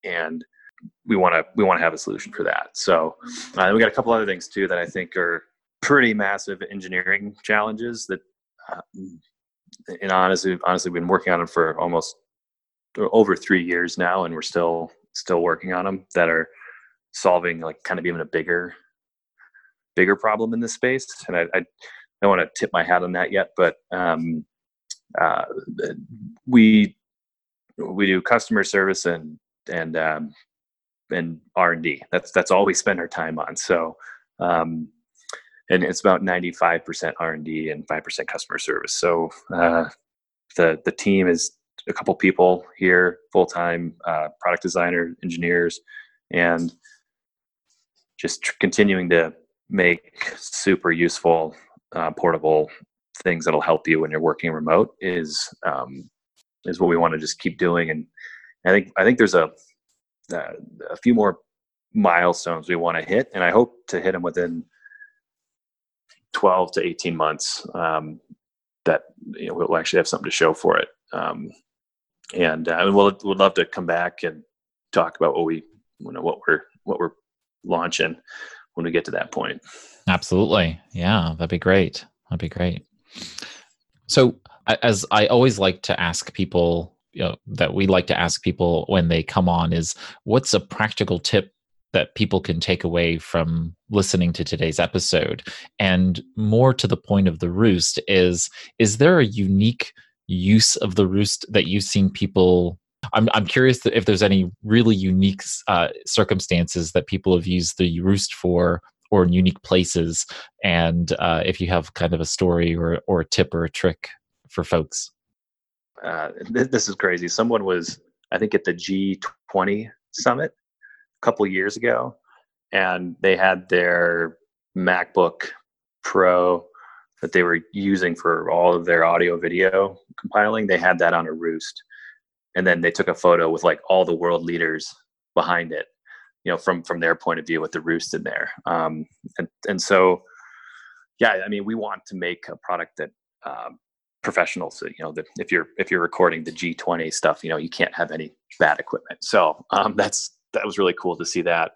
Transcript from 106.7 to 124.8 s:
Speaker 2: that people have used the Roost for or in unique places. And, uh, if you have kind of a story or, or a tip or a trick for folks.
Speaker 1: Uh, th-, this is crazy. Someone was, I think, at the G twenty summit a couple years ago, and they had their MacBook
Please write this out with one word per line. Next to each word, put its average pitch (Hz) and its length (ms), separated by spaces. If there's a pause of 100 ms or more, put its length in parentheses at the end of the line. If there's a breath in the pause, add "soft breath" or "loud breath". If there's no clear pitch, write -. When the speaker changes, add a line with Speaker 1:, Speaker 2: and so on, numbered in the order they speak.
Speaker 2:
that - 140
people 92 280
have 87 100
used 90 320
the 85 220
Roost 98 360
for 87 460 (280 soft breath)
or 98 140
in 87 100
unique 92 300
places. 85 640 (380 loud breath)
And, 85 560
uh, 85 260
if 90 140
you 90 80
have 85 260
kind 85 200
of 82 80
a 80 40
story 85 480
or, 82 340
or 92 120
a 80 60
tip - 280
or 85 120
a 80 40
trick - 380 (420)
for 87 140
folks. - 480 (920)
Speaker 1:
Uh, 78 280 (240)
th-, 123 160
this 120 180
is 98 80
crazy. 90 320
Someone 110 380
was, 87 340 (320)
I - 60
think, 107 180
at - 80
the 92 100
G 95 460 (320)
twenty 101 400 (200)
summit 131 400
a - 720
couple 110 200
years 95 300
ago, 120 400 (560 soft breath)
and 90 500
they 95 140
had 92 320
their 87 720 (400)
MacBook 90 720 (540)